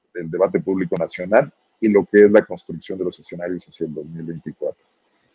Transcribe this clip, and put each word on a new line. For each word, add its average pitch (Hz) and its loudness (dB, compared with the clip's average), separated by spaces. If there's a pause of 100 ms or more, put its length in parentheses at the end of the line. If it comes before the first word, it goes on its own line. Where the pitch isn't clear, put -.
(140)
del 82 -10
debate 92 0
público 92 -2
nacional 92 0 (300)
y 110 0
lo 101 4
que 104 6
es 104 8
la 104 6
construcción 90 -14
de 92 -6
los 90 -8
escenarios 87 -10
hacia - -10
el 78 -12
dos 76 -10
mil 82 -14
veinticuatro. 78 -12 (500)